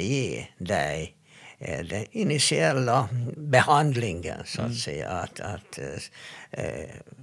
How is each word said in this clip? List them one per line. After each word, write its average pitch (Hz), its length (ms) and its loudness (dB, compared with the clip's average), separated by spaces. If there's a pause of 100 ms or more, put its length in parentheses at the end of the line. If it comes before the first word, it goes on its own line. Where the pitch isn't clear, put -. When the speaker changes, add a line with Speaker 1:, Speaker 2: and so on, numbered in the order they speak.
Speaker 1:
ge 110 420 0 (120)
dig, 78 560 -2 (440)
eh, - 280 -6
den 98 240 -4
initiella 139 960 2 (280)
behandlingen, 127 1120 4
så - 140 -6
att 117 60 0
Speaker 2:
Mm. 117 120 -4
Speaker 1:
säga, 76 320 -4
att, - 300 -6
att, - 380 -8
eh, - 840 -10
eh, - 260 -6 (320)